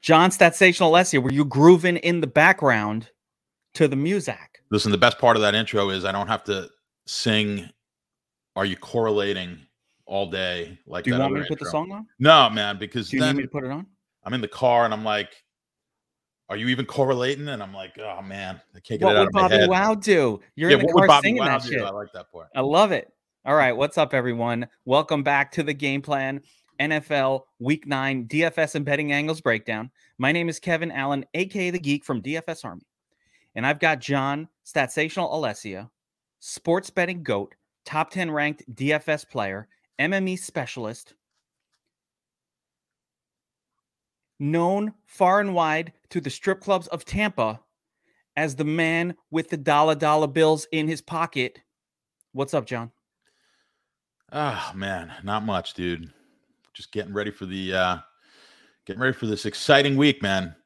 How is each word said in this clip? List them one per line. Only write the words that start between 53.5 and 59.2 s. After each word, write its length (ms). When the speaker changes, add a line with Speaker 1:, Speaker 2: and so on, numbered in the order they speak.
Speaker 2:
Oh, 420
man, 400
not 200
much, 320
dude. 360
Just 180
getting 220
ready 160
for 160
the, 260
uh, 260
getting 120
ready 140
for 140